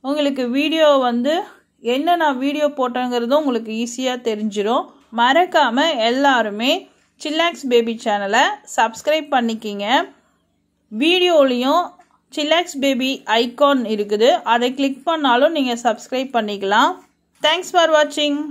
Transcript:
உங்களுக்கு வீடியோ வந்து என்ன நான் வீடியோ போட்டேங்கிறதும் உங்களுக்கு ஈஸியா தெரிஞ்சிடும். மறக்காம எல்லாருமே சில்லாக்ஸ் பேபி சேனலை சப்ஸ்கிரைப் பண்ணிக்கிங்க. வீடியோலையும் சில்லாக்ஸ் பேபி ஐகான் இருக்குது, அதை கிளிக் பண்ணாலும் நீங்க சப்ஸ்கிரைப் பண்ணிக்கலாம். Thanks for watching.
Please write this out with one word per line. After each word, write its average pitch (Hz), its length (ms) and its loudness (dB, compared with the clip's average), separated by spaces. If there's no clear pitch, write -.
உங்களுக்கு 277 340 -2
வீடியோ 311 320 2
வந்து 240 260 0
என்ன 339 280 0
நான் 262 220 -2
வீடியோ 294 200 0
போட்டேங்கிறதும் 247 640 0
உங்களுக்கு 226 300 -4
ஈஸியா 247 340 -4
தெரிஞ்சிடும். 214 520 -2
மறக்காம 294 720 2
எல்லாருமே 247 640 0
சில்லாக்ஸ் 320 380 -2
பேபி 233 220 2
சேனலை 208 380 0
சப்ஸ்கிரைப் 294 600 -2
பண்ணிக்கிங்க. 220 520 -4
வீடியோலையும் 311 840 2
சில்லாக்ஸ் 320 440 0
பேபி 262 280 0
ஐகான் 262 420 2
இருக்குது, 208 360 2
அதை 240 160 2
கிளிக் 277 280 -2
பண்ணாலும் 294 500 2
நீங்க 254 160 -2
சப்ஸ்கிரைப் 254 500 -4
பண்ணிக்கலாம். 208 560 0
Thanks 339 300 -2
for 339 100 6
watching. 294 380 0